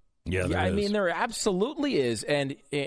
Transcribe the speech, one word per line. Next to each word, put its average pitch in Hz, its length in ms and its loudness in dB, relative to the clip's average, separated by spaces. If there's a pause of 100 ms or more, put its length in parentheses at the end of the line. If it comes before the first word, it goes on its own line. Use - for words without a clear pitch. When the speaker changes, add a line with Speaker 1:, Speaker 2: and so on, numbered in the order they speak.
(300)
Speaker 1:
Yeah, 92 120 0
there 90 100 0
Speaker 2:
Yeah, - 100 0
I - 60 2
Speaker 1:
is. 190 60 0
Speaker 2:
mean, 202 180 0
there 202 160 2
absolutely 226 880 0
is. 120 260 2
And, 143 340 0 (160)
uh, 143 40 0 (100)